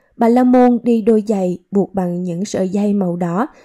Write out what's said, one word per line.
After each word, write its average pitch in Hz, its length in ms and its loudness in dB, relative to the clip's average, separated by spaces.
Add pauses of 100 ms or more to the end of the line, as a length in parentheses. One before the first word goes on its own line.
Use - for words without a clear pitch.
(180)
Bà 233 120 2
La 240 140 4
Môn 247 400 4
đi 233 180 0
đôi 214 260 2
giày 185 320 -2 (120)
buộc 190 220 -2
bằng 180 300 -4
những 180 220 -6
sợi 190 240 -4
dây 202 240 -2
màu 185 220 -2
đỏ 180 320 -4 (180)